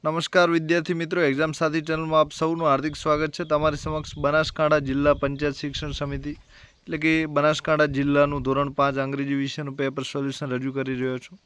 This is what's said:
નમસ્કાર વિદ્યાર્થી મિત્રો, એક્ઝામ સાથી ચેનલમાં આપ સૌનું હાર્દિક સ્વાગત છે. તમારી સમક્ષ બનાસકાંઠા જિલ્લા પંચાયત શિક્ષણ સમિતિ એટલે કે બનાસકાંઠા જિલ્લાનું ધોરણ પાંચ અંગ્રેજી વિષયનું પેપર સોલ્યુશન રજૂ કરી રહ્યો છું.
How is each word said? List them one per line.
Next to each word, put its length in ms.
નમસ્કાર 460
વિદ્યાર્થી 500
મિત્રો, 220
એક્ઝામ 320
સાથી 340
ચેનલમાં 360
આપ 120
સૌનું 320
હાર્દિક 320
સ્વાગત 380
છે. 80
તમારી 360
સમક્ષ 320
બનાસકાંઠા 640
જિલ્લા 240
પંચાયત 360
શિક્ષણ 380
સમિતિ 380
એટલે 680
કે 100
બનાસકાંઠા 600
જિલ્લાનું 480
ધોરણ 320
પાંચ 280
અંગ્રેજી 360
વિષયનું 400
પેપર 300
સોલ્યુશન 440
રજૂ 220
કરી 240
રહ્યો 240
છું. 200